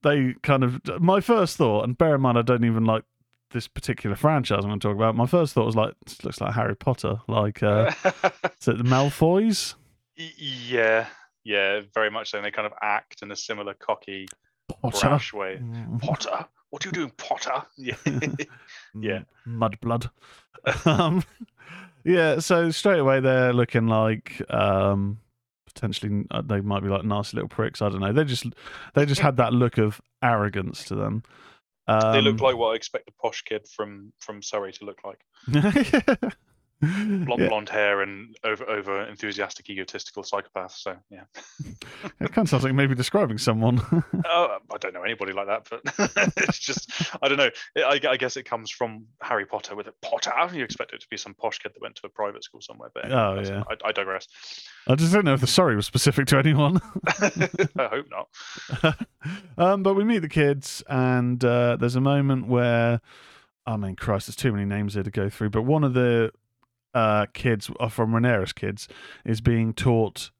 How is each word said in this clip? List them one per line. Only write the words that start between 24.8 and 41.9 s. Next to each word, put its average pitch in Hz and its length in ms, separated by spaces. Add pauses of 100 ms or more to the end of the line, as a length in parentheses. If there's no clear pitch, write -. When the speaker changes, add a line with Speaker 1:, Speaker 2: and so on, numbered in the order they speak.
Speaker 1:
potentially, 104 600
uh, - 100
they 104 200
might 101 200
be, 98 80
like, 98 140
nasty 104 340
little 101 120
pricks. - 340
I 104 60
don't 98 100
know. 98 140
They 147 100
just, 127 240 (480)
they 143 100
just 143 160
had 139 160
that 117 160
look 120 240
of 107 240 (220)
arrogance 104 640
to - 100
them. 104 260 (680)
Speaker 2:
They 110 340
look 110 180
Speaker 1:
Um, 135 80
Speaker 2:
like 127 100
what 113 140
I 113 40
expect - 340
a - 20 (100)
posh - 220
kid 107 240
from, 104 500
from 104 240
Surrey 98 320
to - 120
look 101 180
like. 98 160 (280)
Speaker 1:
<laughs> 220 880 (460)
Speaker 2:
Blonde, 180 600
Speaker 1:
Yeah. - 60
Speaker 2:
blonde 107 220
hair 101 320
and 101 420
over, 110 260
over 98 340
enthusiastic, 101 640
egotistical 95 540
psychopath. 95 520
So, 92 220 (120)
yeah. 92 140 (400)
<laughs> - 0 (560)